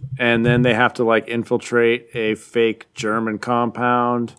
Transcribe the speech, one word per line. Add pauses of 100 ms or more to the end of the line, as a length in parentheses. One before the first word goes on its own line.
(180)
And
then
they
have
to,
like,
infiltrate
a
fake
German
compound.